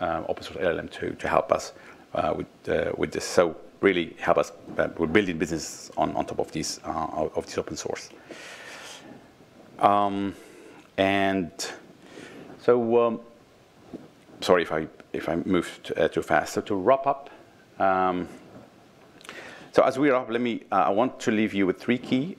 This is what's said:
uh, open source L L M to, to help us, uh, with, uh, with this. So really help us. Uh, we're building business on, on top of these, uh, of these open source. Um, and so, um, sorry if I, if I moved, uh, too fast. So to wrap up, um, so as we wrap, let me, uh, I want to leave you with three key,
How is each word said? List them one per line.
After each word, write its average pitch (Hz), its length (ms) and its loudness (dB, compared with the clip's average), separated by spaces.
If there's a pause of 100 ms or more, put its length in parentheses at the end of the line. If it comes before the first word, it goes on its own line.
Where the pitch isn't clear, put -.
uh, 82 260 -2
open - 160 -6
source - 160 -12
L 90 80 2
L 82 120 0
M 85 100 -8
to, - 220 -8
to - 180 -8
help - 220 4
us, - 220 0 (400)
uh, 82 220 0
with, - 340 -10
uh, 82 280 0
with 80 140 -2
this. - 120 -4
So 85 320 4 (260)
really 87 380 4
help 82 180 4
us. 73 140 0 (260)
Uh, 80 200 2
we're 82 100 2
building 87 300 2
business 80 580 -6
on, 80 200 0
on - 100 -2
top - 140 -10
of - 120 -4
these, - 320 -6
uh, 80 520 -4
of - 100 -4
these - 120 -6
open - 200 -6
source. - 320 -8 (1700)
Um, 101 560 2 (600)
and 95 540 2 (1120)
so, 117 460 4
um, 113 140 -2 (1200)
sorry 90 220 4
if 80 100 -4
I, 78 140 -2 (260)
if 71 160 -4
I 82 80 0
moved, - 580 -2
uh, 78 140 4
too 80 120 -2
fast. - 300 2
So - 80 -2
to 101 160 -4
wrap 113 320 4
up, - 220 -4 (500)
um, 92 480 2 (1400)
so - 120 6
as 127 140 2
we 147 120 2
wrap, 127 200 0
let 117 120 -2
me, 120 300 -2
uh, 107 40 0
I 87 140 4
want 113 320 0
to 120 100 0
leave 107 220 2
you 98 120 4
with 90 140 0
three 120 180 0
key, 131 400 -2